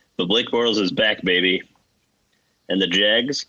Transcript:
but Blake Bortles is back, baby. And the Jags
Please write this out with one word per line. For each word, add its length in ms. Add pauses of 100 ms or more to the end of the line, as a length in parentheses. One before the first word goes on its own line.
(180)
but 100
Blake 220
Bortles 280
is 140
back, 300
baby. 400 (1040)
And 120
the 60
Jags 600